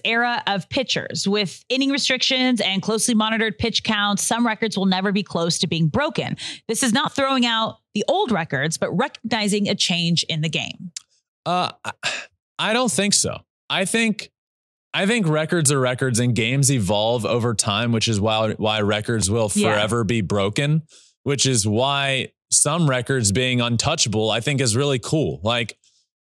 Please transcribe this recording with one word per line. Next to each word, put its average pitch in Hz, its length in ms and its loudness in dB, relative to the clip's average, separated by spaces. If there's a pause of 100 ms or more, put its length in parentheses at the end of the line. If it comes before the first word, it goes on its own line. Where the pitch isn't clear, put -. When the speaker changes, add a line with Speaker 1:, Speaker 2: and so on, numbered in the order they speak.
Speaker 1:
era 233 420 0
of 196 220 -2
pitchers? - 600 -4
With 202 400 -2
inning 269 220 0
restrictions 254 680 0
and 190 220 0
closely 220 320 0
monitored 220 440 0
pitch - 260 -2
counts, 208 400 0
some 233 220 0
records 220 300 -2
will 190 100 0
never 190 260 2
be 202 100 0
close 170 380 -2
to 190 80 0
being 165 200 2
broken. 269 480 -2 (320)
This 226 140 -2
is 247 100 2
not 277 220 0
throwing 269 320 2
out 226 320 -2 (160)
the 208 140 -2
old 370 240 0
records, 156 460 -2
but - 140 -2
recognizing 208 760 -2
a 208 60 0
change 170 540 0
in 156 120 -2
the 165 80 -2
game. 160 420 -6 (540)
Speaker 2:
Uh, 175 260 -2 (140)
I, - 80 -10 (680)
I 185 140 0
don't 240 200 2
think 196 220 2
so. - 260 0 (300)
I 170 140 0
think, 226 460 0 (640)
I 175 140 0
think 214 220 2
records 156 440 2
are 143 80 2
records 127 400 0
and 120 140 2
games 123 360 2
evolve 107 540 2
over 117 300 0
time, 110 380 0
which 110 160 0
is 107 120 0
why, 110 340 0
why 107 260 -2
records 104 500 0
will 110 240 0
Speaker 1:
Yeah. 202 180 2
Speaker 2:
forever 107 320 0
be 117 160 0
broken, 127 640 0 (400)
which 139 240 0
is 117 200 2
why 135 640 0 (220)
some 156 380 2
records 127 440 0
being 127 280 2
untouchable, 117 680 0
I 107 100 0
think 139 200 -2
is 117 160 0
really 139 240 0
cool. 101 420 -2
Like 117 340 -2 (460)